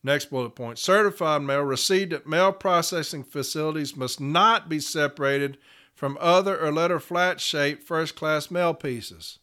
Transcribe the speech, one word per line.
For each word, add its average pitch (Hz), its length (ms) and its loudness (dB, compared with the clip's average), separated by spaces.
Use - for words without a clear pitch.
Next 143 240 -2
bullet 123 240 -4
point. 117 280 -10
Certified 185 600 2
mail 139 220 0
received 165 500 0
at 143 140 -8
mail 180 260 4
processing 170 720 -2
facilities 151 720 -6
must 131 240 -6
not 175 480 4
be 160 100 -2
separated 139 800 -2
from 139 260 -6
other 185 400 4
or 151 100 0
letter 165 300 0
flat 175 400 0
shaped 147 420 -2
first 160 320 -4
class 156 360 -2
mail 175 240 0
pieces. 117 680 -10